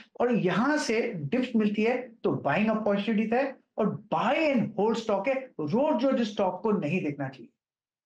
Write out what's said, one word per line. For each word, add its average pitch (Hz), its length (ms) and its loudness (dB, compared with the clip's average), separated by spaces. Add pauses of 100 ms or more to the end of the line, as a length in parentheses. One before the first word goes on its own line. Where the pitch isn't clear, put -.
(200)
और 247 120 2
यहां 202 460 2
से 233 360 0
डिप्स 196 420 -2
मिलती 214 280 2
है 247 240 0
तो - 240 -2
बाइंग 165 380 0
अपॉर्चुनिटीज 214 640 0
है, 269 220 0 (220)
और 220 80 2
बाय 196 500 -2
एंड 285 420 0
होल्ड 214 200 2
स्टॉक 202 300 -2
है। 269 60 2 (260)
रोज 247 560 2
जो 240 80 2
स्टॉक 190 380 -2
को 220 80 0
नहीं 170 340 0
देखना 143 240 -4
चाहिए, - 200 -16 (580)